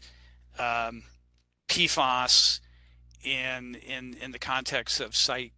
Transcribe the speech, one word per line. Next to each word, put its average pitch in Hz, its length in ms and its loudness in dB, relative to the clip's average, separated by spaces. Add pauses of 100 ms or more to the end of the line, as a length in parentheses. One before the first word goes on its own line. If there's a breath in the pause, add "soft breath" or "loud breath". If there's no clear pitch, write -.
(580 loud breath)
um, 117 440 -2 (680)
P 175 180 2
fas 127 720 4 (640 soft breath)
in, 131 520 -6
in, 127 460 -12
in 131 80 -12
the 123 80 -12
context 131 640 -2
of 113 160 -4
site 123 420 0